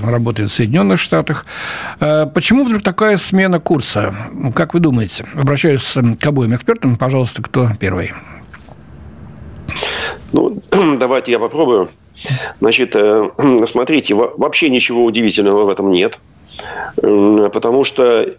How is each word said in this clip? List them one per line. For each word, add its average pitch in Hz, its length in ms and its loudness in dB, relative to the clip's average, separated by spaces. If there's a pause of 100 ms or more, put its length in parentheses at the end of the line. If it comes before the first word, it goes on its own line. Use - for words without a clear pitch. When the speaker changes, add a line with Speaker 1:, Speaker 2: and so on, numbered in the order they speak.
Speaker 1:
он 110 40 -2
работает 113 420 -2
в - 40 -6
Соединенных 160 460 2
Штатах. - 440 -2 (560)
Э, 151 260 2
почему 214 380 2
вдруг 226 180 0
такая 208 340 0
смена 185 420 2
курса? 110 560 -2 (400)
Как 160 180 -2
вы 175 80 0
думаете? 123 540 0
Обращаюсь, 143 640 0
м, 117 200 2
к - 100 -6
обоим 127 280 0
экспертам. 135 420 0
Пожалуйста, 127 460 -2
кто 123 280 0 (100)
первый? - 320 -4 (2250)
Speaker 2:
Ну, 208 280 0 (100)
<clears throat> 160 280 2
давайте 127 340 0
я 117 60 2
попробую. 117 500 0 (720)
Значит, 120 340 2
э, 104 420 2
<clears throat> 123 300 4
смотрите, 127 480 0
во-, 110 220 0
вообще 143 340 0
ничего 120 340 2
удивительного 104 600 2
в 101 40 2
этом 98 220 0
нет. 92 280 0 (840)
М, 104 480 4
потому 117 340 0
что, 120 400 2 (140)